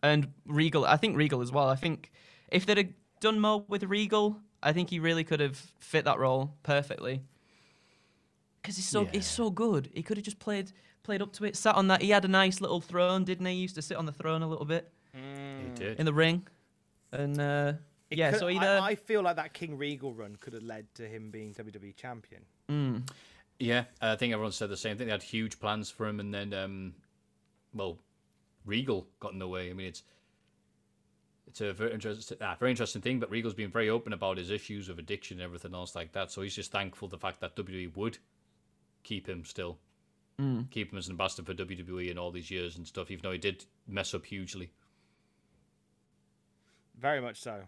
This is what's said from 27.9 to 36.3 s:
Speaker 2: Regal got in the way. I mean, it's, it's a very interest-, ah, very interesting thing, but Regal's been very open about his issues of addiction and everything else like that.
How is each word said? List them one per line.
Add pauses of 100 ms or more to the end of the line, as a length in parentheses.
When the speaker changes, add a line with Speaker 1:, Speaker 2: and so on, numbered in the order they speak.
Speaker 2:
Regal (120)
got
in
the
way.
I
mean,
it's, (1400)
it's
a
very
interest-, (100)
ah,
very
interesting
thing,
but
Regal's
been
very
open
about
his
issues
of
addiction
and
everything
else
like
that.